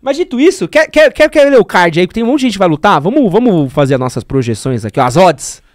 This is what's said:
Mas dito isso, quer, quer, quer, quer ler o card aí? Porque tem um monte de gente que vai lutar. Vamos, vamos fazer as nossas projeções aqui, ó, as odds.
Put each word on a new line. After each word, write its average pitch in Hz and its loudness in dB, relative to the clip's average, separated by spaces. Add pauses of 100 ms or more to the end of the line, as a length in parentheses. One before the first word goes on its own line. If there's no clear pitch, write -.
Mas 269 -4
dito 311 -4
isso, 330 0
quer, 311 0
quer, 302 2
quer, 311 2
quer 285 2
ler 269 4
o 190 4
card 175 0
aí? 185 2
Porque - -12
tem 233 -2
um - -2
monte 294 0
de 254 -2
gente 233 -2
que 196 -10
vai 190 0
lutar. 160 0
Vamos, 226 0
vamos 175 0
fazer 143 0
as 127 -2
nossas 127 -6
projeções 120 -4
aqui, 107 -6
ó, 131 2
as 123 -2
odds. 170 0 (120)